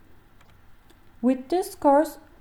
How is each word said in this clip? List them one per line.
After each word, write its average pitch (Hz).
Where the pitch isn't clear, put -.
With 254
this 359
course, 294